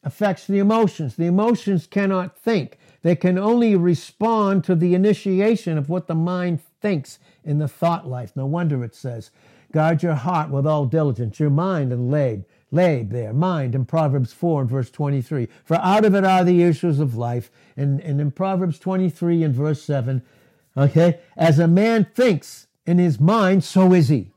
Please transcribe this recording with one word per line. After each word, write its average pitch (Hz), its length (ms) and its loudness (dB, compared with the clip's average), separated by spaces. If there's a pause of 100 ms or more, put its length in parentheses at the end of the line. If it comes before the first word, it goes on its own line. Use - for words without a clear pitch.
affects 190 440 -4
the 196 120 0
emotions. 202 560 0
The 165 120 -2
emotions 196 600 0
cannot 196 500 -4
think. 208 400 -4 (260)
They 170 120 2
can 180 220 0
only 220 380 2
respond 196 920 0
to 185 100 0
the 175 200 2
initiation 196 840 0
of 139 100 -4
what 175 200 -6
the 165 80 -4
mind 175 440 -2 (220)
thinks 180 380 -6 (260)
in 151 140 -2
the 151 100 -2
thought 170 360 -4
life. 123 300 -12
No 135 100 -6
wonder 147 380 -2
it 113 120 -12
says, 117 360 -12 (400)
"Guard 156 320 0
your 165 120 -2
heart 156 340 -4
with 139 180 -2
all 151 180 0
diligence, 123 540 -4
your 151 100 0
mind 151 420 -2
and 123 200 -4
lay, 127 340 -2 (260)
lay 156 320 0
there," 107 300 -8
mind 147 420 -2
in 131 100 -2
Proverbs 143 480 -2
four 160 280 -2
and 123 80 -2
verse 127 200 -4
twenty-three. 139 580 -4 (160)
"For 160 140 -2
out 208 280 2
of 196 100 4
it 190 100 2
are 185 200 4
the 175 180 4
issues 160 360 0
of 135 160 -2
life." 120 360 -6 (240)
And, 139 260 -2
and 143 200 -4
in 147 100 -4
Proverbs 185 480 -4
twenty-three 175 640 -2
and 147 100 0
verse 143 280 -2
seven, 131 400 -4 (540)
okay, 160 440 2 (180)
"As 156 220 4
a 170 80 4
man 208 460 4
thinks - 540 -2 (180)
in 175 140 2
his 160 200 2
mind, 190 440 4
so 185 300 4
is 160 160 4
he." 120 280 0